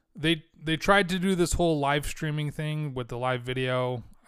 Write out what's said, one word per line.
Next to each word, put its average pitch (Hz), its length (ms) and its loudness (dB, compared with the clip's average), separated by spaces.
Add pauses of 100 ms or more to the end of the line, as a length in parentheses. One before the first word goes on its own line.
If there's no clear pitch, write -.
(160)
They, 160 280 -2 (160)
they 156 160 -2
tried 196 340 4
to 185 100 0
do 190 160 2
this 170 160 2
whole 165 260 2
live 143 280 2
streaming 151 440 -4
thing 151 440 -4
with 123 140 -6
the 120 100 -6
live 127 240 -2
video. 127 600 -2 (260)